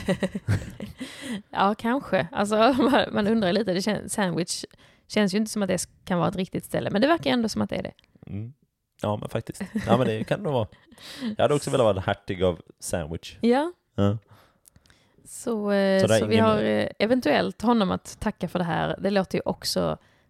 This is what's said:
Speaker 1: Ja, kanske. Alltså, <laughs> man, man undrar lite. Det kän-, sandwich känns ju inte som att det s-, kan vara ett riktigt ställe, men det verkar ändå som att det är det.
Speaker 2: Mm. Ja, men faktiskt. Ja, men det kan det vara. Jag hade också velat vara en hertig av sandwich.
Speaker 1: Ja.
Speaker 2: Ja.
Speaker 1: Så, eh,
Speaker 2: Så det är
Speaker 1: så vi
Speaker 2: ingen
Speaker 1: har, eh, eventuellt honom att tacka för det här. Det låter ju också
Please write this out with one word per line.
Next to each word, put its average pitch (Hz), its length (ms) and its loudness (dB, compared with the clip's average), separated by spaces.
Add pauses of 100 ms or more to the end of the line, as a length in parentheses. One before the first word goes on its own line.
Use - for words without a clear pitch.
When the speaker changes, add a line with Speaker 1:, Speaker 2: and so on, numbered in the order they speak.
(1500)
Speaker 1:
Ja, 196 280 0
kanske. 226 540 -2
Alltså, 208 240 -2
<laughs> 226 200 4 (160)
man, 240 200 4
man 214 160 0
undrar 214 260 2
lite. 208 200 0
Det 180 60 0
kän-, 196 280 -2
sandwich 175 560 -2 (440)
känns 208 260 2
ju 202 40 0
inte 214 140 -2
som 208 100 -4
att 190 60 -2
det 185 60 0
s-, - 140 -2 (180)
kan 175 140 0
vara 165 100 2
ett - 60 -6
riktigt 180 300 -6
ställe, - 240 -4
men 196 120 0
det 269 60 4
verkar 320 240 2
ändå 233 180 0
som 214 120 -4
att 202 80 -2
det - 60 -4
är 190 80 -4
det. - 100 -10 (340)
Speaker 2:
Mm. 113 260 -10 (480)
Ja, 104 160 -2
men - 120 -10
faktiskt. - 320 -8 (260)
Ja, 117 100 4
men 127 100 2
det 107 160 -2
kan - 200 -4
det 156 60 -4
vara. 123 180 0 (680)
Jag - 60 2
hade 131 100 4
också 147 180 -2
velat 135 140 2
vara 101 120 6
en 92 60 -4
hertig 95 400 -2
av 90 180 2 (180)
sandwich. 82 640 -6
Speaker 1:
Ja. 269 300 2 (240)
Speaker 2:
Ja. 202 220 2 (1080)
Speaker 1:
Så, 208 460 -4
eh, 190 300 4
Speaker 2:
Så 190 60 6
det 220 80 6
är 220 40 6
Speaker 1:
så 220 60 2
vi 214 80 2
Speaker 2:
ingen 220 120 6
Speaker 1:
har, 214 180 4
eh, 214 240 0 (120)
eventuellt 220 600 2
honom 214 300 4
att - 280 -6
tacka 202 280 -4
för 180 120 -4
det 175 60 0
här. 160 340 0
Det 190 100 0
låter 196 280 0
ju - 80 0
också - 520 -2 (320)